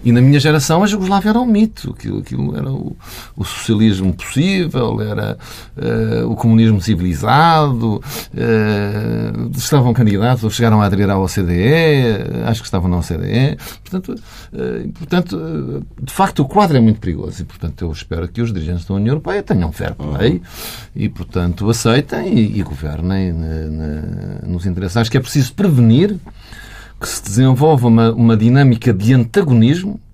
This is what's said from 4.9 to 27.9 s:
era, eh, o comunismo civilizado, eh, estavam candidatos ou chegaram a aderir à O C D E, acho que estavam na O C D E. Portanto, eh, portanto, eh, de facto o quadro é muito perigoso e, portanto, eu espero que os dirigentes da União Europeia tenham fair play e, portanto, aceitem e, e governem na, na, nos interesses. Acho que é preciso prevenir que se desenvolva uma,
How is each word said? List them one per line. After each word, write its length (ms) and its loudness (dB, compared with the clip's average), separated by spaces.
era, 380 -4
eh, 480 -2
o 100 -4
comunismo 460 4
civilizado, 1200 2
eh, 960 -2
estavam 380 2
candidatos 500 2
ou 60 0
chegaram 320 2
a 20 4
aderir 240 2
à 100 0
O 80 0
C 160 -2
D 120 0
E, 920 2
acho 160 -2
que 80 -16
estavam 220 -2
na 80 0
O 40 -2
C 140 -6
D 160 -4
E. 240 0
Portanto, 320 -8
eh, 340 -8
portanto, 420 -2
eh, 640 -8
de 100 -10
facto 280 0
o 40 4
quadro 320 2
é 40 6
muito 200 4
perigoso 400 -8
e, 60 -8
portanto, 340 -10
eu 100 -4
espero 380 -8
que 140 -6
os 100 -2
dirigentes 320 -6
da 80 -8
União 220 0
Europeia 280 -4
tenham 300 -2
fair 220 -8
play 480 -2
e, 140 -4
portanto, 640 -4
aceitem 680 0
e, 200 0
e 40 -2
governem 720 -4
na, 140 -4
na, 1000 -8
nos 200 -4
interesses. 320 -2
Acho 120 0
que 60 0
é 40 4
preciso 340 -2
prevenir 320 4
que 80 -8
se 140 -10
desenvolva 640 4
uma, 240 6